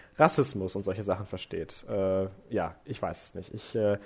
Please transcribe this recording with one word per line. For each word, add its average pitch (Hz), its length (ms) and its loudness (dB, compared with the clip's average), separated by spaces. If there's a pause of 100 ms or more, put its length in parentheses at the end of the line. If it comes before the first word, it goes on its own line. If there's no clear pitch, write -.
(180)
Rassismus 117 600 4
und 101 60 -4
solche 95 200 -2
Sachen 95 220 0
versteht. - 640 -8
Äh, 95 380 2 (220)
ja, 90 260 -2 (100)
ich - 160 -8
weiß 82 260 -4
es - 80 -18
nicht. - 180 -12
Ich, - 220 -10
äh, 104 300 4